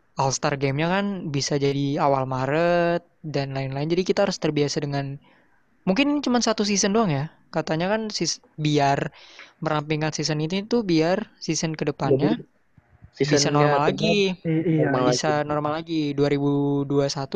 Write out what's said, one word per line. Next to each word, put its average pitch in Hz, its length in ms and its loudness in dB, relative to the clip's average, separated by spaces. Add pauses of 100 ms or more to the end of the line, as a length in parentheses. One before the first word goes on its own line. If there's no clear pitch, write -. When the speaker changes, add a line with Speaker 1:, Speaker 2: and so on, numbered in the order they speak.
(160)
Speaker 1:
All-Star 143 440 0
Game-nya 139 320 0
kan 196 400 -4
bisa 139 280 -2
jadi 139 400 0
awal 139 280 2
Maret 170 760 0 (200)
dan 139 320 -4
lain-lain. 135 360 -4
Jadi 175 120 2
kita 196 240 2
harus 185 120 -6
terbiasa 147 440 0
dengan, 139 320 -4 (720)
mungkin 285 320 2
cuma 247 240 0
satu 220 240 0
season 202 240 2
doang 214 200 2
ya. 143 200 -2 (160)
Katanya 160 480 -2
kan 220 160 -4
sis-, - 320 -4 (160)
biar 147 520 2 (520)
merampingkan 151 480 -2
season 151 320 -2
ini 190 240 -4
tuh 240 160 0
biar 180 400 2 (160)
season 160 360 -2
kedepannya 147 640 0
Speaker 2:
Jadi, - 80 -18 (680)
seasonnya 143 240 2
Speaker 1:
bisa 147 120 2
normal 147 320 4
Speaker 2:
kedepan 156 40 2
Speaker 1:
lagi. 196 280 0 (280)
Speaker 3:
I-, 160 240 0
iya. 156 200 2
Speaker 2:
normal 127 240 2
Speaker 1:
Bisa 139 200 0
Speaker 2:
lagi. 147 200 0
Speaker 1:
normal 147 280 -2
lagi. 165 220 -2 (140)
Dua 143 160 2
ribu 143 200 2 (320)
dua 139 280 0
satu, 135 240 -6